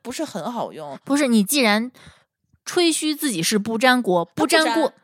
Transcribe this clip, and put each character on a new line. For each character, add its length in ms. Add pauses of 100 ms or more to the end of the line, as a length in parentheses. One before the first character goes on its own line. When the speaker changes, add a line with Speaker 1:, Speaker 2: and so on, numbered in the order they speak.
Speaker 1:
不 80
是 140
很 280
好 200
用。 320
Speaker 2:
不 120
是， 120
你 160
既 160
然 320 (720)
吹 260
嘘 240
自 160
己 100
是 160
不 220
粘 240
锅， 220
Speaker 1:
它 100
不 140
粘。 120
Speaker 2:
不 60
粘 140
锅， 120 (120)